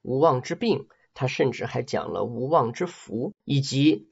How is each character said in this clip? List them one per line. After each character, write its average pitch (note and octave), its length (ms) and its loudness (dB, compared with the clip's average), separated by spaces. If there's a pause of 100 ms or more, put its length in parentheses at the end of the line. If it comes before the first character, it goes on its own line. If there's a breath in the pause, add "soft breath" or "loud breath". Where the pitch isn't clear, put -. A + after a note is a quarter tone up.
无 B2+ 180 -4
妄 C#3 220 4
之 E3+ 140 -6
病， F3+ 320 0 (260 soft breath)
它 - 140 -4
甚 C3+ 260 0
至 A2 140 -6
还 B2 160 -4
讲 D#2+ 280 -4
了 F#2 140 -2
无 A#2+ 240 -6
妄 C3+ 240 2
之 F3+ 140 -4
福， C3 480 -8 (100)
以 C#3 160 2
及 C#3 520 2